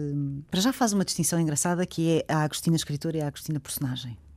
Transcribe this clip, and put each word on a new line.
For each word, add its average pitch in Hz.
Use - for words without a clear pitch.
para 180
já 254
faz 214
uma 190
distinção -
engraçada, 170
que 165
é -
a 156
Agostina 160
escritora 160
e -
a 147
Agostina 147
personagem. 127